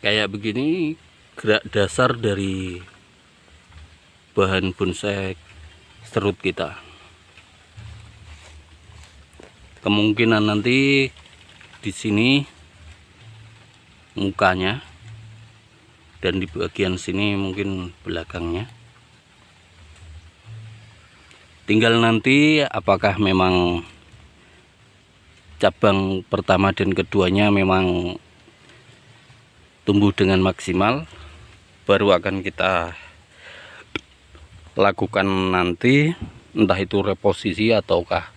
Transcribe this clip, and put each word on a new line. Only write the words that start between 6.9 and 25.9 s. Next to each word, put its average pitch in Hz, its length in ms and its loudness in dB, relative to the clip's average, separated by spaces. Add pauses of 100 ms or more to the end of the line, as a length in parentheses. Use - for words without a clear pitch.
Kemungkinan 107 640 2
nanti 131 640 2 (720)
di 104 80 -6
sini 117 560 0 (1700)
mukanya 95 720 0 (1400)
dan 92 160 -2
di 92 160 -4
bagian 92 480 -4
sini 101 320 -4
mungkin 95 560 -6 (160)
belakangnya. 85 640 -8 (3000)
Tinggal 113 320 4
nanti 131 640 4
apakah 98 560 0
memang 92 640 2 (1800)
cabang 98 720 2